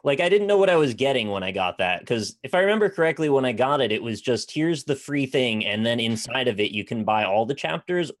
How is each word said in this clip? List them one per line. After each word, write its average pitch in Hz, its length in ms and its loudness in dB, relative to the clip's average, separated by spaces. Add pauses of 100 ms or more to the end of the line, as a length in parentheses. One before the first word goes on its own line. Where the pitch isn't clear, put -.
Like, 143 160 0
I 175 80 2
didn't 202 180 4
know 202 120 4
what 190 120 6
I 175 60 4
was 151 180 4
getting 123 360 0
when 98 120 -4
I 92 100 -6
got 92 260 -2
that, 90 280 -2
'cause 113 360 -4
if 135 120 -8
I 180 60 4
remember 208 300 4
correctly, 160 400 0
when 135 160 4
I 127 60 0
got 131 280 2
it, 117 120 2
it 104 100 -2
was 110 180 -6
just, 117 300 -2
"Here's 156 340 -2
the 143 120 -2
free 143 300 -4
thing, 120 380 0
and 104 220 -2
then 117 120 0
inside 117 500 -2
of 104 120 -2
it, 104 120 0
you 104 120 -6
can 117 200 -6
buy 107 200 2
all 104 220 0
the 113 80 -4
chapters, 165 560 -4 (100)